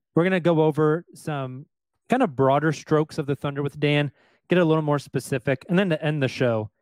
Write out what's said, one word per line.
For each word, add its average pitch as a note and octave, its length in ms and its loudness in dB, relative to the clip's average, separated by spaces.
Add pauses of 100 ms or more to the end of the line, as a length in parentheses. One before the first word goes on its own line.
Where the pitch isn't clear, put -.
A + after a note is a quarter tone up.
(140)
we're D#3+ 100 2
gonna F#3 160 2
go D#3+ 220 2
over D#3 420 0 (120)
some C3+ 500 -10 (440)
kind C4 120 2
of E3+ 140 -2
broader C#3 360 2
strokes D3+ 460 -2
of D3+ 80 -6
the C#3 100 -4
Thunder C#3+ 280 -6
with C#3+ 160 -6
Dan, D3 320 0 (380)
get F3+ 100 4
a F3 60 4
little D#3+ 180 2
more D3 160 0
specific, - 680 -4
and F3+ 120 2
then G3 100 2
to D#3 160 -2
end D3+ 160 -2
the C3 60 0
show, A2+ 420 0 (120)